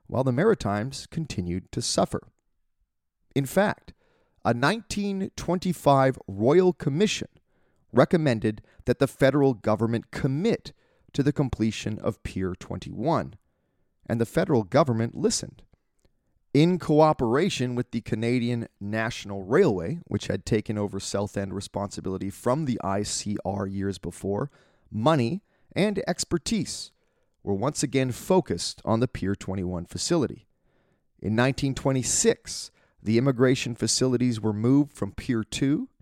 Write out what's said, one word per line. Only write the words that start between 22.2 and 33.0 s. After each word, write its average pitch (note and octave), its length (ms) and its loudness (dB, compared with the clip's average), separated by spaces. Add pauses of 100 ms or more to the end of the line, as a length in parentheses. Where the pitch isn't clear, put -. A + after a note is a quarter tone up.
from C3+ 340 -2
the A#2+ 180 -2
I G2 200 -2
C - 420 -6
R G2 200 -4
years G2 320 -4
before, G2+ 540 -6 (400)
money C3 500 0 (340)
and G3+ 320 0
expertise - 840 -4 (520)
were G2+ 120 -2
once B2+ 280 -2
again C3 280 0
focused - 760 -2
on A2+ 140 2
the B2 80 2
Pier G2 280 -4
twenty-one F2+ 500 -6
facility. - 600 -2 (720)
In G#2+ 160 -2
nineteen C3+ 400 0
twenty-six, - 960 0 (320)